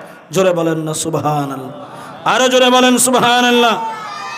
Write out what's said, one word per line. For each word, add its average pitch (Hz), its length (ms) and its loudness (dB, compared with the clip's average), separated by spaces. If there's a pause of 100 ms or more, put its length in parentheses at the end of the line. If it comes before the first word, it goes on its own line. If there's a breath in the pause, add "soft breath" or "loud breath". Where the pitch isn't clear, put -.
(320 loud breath)
জোরে 185 220 2
বলেন 160 280 -2
না 156 120 -6 (100)
সুবহানাল্লাহ, 143 680 -4 (520 loud breath)
আরো 226 240 2
জোরে 254 200 4
বলেন 254 280 4
সুবহানাল্লাহ। 240 800 2 (640)